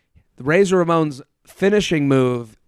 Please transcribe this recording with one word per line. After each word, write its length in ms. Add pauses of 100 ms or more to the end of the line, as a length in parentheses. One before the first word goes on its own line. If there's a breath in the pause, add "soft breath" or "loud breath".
(380)
The 60
Razor 340
Ramon's 440 (240)
finishing 640
move 500 (100)